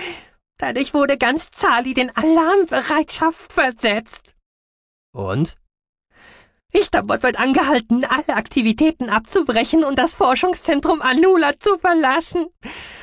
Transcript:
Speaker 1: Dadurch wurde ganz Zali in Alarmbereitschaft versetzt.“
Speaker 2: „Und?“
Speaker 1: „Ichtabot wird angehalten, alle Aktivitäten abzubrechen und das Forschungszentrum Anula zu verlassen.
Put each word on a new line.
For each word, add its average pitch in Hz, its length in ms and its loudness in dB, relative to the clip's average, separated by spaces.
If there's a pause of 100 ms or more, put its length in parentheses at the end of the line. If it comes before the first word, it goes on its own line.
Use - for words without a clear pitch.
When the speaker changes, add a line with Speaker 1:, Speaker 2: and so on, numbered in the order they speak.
(560)
Speaker 1:
Dadurch 262 380 -6
wurde 277 240 0
ganz 262 320 -2
Zali 254 420 0
in 247 240 -2
Alarmbereitschaft 320 1400 0
versetzt.“ 226 800 -2 (800)
Speaker 2:
„Und?“ 101 460 -4 (1120)
Speaker 1:
„Ichtabot 220 500 0
wird 254 160 0
angehalten, 262 680 0
alle 269 300 -2
Aktivitäten 226 720 0
abzubrechen 240 760 0
und 277 140 -2
das 285 160 0
Forschungszentrum 302 880 0
Anula 311 560 4
zu 392 200 0
verlassen. 320 680 0 (560)